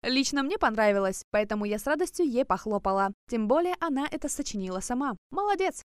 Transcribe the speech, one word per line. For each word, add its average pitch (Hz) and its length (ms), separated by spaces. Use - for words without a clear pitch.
Лично 262 400
мне 349 160
понравилось, 208 720
поэтому 208 360
я 208 120
с - 80
радостью 320 400
ей 254 180
похлопала. 196 680
Тем 220 180
более 339 320
она 294 320
это 302 180
сочинила 190 520
сама. 247 360
Молодец! 381 540